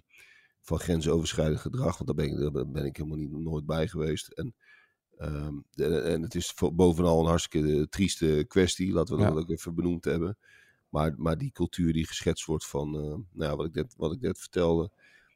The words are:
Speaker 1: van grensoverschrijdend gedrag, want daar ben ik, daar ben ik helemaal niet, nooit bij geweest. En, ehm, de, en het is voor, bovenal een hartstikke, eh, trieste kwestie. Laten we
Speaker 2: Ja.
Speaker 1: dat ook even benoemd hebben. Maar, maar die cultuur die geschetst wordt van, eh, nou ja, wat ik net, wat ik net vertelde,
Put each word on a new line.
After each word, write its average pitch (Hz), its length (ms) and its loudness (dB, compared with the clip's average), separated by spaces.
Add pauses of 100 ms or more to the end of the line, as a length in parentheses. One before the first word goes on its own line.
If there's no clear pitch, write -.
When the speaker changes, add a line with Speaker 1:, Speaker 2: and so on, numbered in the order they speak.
(600)
Speaker 1:
van 80 180 -2
grensoverschrijdend 78 800 0
gedrag, 78 380 -4
want 73 80 -6
daar 73 100 -2
ben 76 100 0
ik, 71 280 -2
daar 67 140 -2
ben 71 180 -4
ik 67 120 -8
helemaal 78 200 -6
niet, 73 140 -6
nooit 78 340 -4
bij 80 220 0
geweest. 78 400 -4
En, - 280 -10 (640)
ehm, 76 360 -6 (160)
de, 76 300 0
en 80 220 0
het 82 140 -6
is 87 200 -4
voor, 85 200 0
bovenal 87 440 6
een 80 80 4
hartstikke, 78 480 2
eh, 73 80 4
trieste 80 640 2
kwestie. 92 460 2
Laten 85 220 2
we - 60 2
Speaker 2:
Ja. - 80 4
Speaker 1:
dat 78 80 0
ook 85 120 -2
even 82 260 -6
benoemd 85 300 -2
hebben. 82 320 -2 (520)
Maar, 78 280 2
maar 82 200 0
die 135 140 -6
cultuur 85 420 0
die 80 140 0
geschetst - 380 -2
wordt 78 220 -4
van, 73 280 -4
eh, 76 60 -6
nou 76 500 -6
ja, 73 40 -2
wat 78 100 -4
ik 80 80 -8
net, 78 240 -6
wat 82 160 -2
ik - 80 -8
net 90 180 -2
vertelde, 85 520 2 (440)